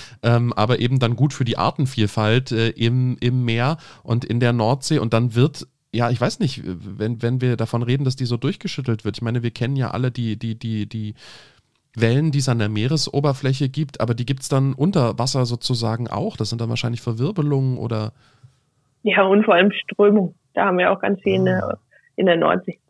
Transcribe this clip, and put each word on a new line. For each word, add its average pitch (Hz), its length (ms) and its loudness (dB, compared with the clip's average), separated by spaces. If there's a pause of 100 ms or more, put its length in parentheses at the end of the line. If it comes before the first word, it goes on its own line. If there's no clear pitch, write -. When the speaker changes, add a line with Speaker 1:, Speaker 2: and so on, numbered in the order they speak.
(220)
Speaker 1:
Ähm, 120 300 4
aber 107 260 2
eben 127 220 2
dann 117 160 2
gut 139 180 2
für - 100 -2
die - 140 -2
Artenvielfalt, 113 920 0
äh, 113 180 2
im, 127 500 0
im 123 240 0
Meer 120 320 0 (260)
und 120 220 -2
in 117 160 -2
der 120 120 2
Nordsee. 123 460 0
Und 110 140 0
dann 117 220 2
wird, 135 320 2 (260)
ja, 120 180 0
ich 120 100 0
weiß 156 180 0
nicht, 143 260 -2
wenn, 101 580 -6
wenn 120 180 0
wir 123 160 0
davon 113 260 -2
reden, 131 220 0
dass 131 120 0
die 131 80 -4
so 120 120 -2
durchgeschüttelt 131 680 -4
wird. 104 140 -4
Ich - 40 -6
meine, 117 200 -2
wir 117 80 -2
kennen 120 260 -4
ja 127 140 -2
alle 123 220 -2
die, 113 260 -4
die, 113 200 -6
die, 110 300 -4
die 107 260 -8 (840)
Wellen, 123 340 2
die 139 80 0
es 131 100 0
an 117 120 2
der 104 80 0
Meeresoberfläche 135 1000 0
gibt, 135 320 -6
aber 117 140 0
die 117 120 -4
gibt's 131 220 -4
dann 135 260 2
unter 135 440 0
Wasser 127 260 0
sozusagen 117 640 -2
auch. 190 280 -4
Das 107 140 -4
sind 117 100 -6
dann 113 80 -2
wahrscheinlich 117 340 -4
Verwirbelungen 135 760 0
oder 110 340 -4 (880)
Speaker 2:
Ja, 202 220 2
und 202 200 4
vor 202 100 4
allem 185 180 6
Strömung. 202 640 2 (200)
Da 196 120 0
haben 185 120 0
wir 180 140 2
auch 190 80 -2
ganz 196 200 -2
viel 190 140 0
in 185 120 2
der, 185 180 0
Speaker 1:
Ah. - 140 -6 (380)
Speaker 2:
in - 100 2
der 175 100 6
Nordsee. 165 420 0 (120)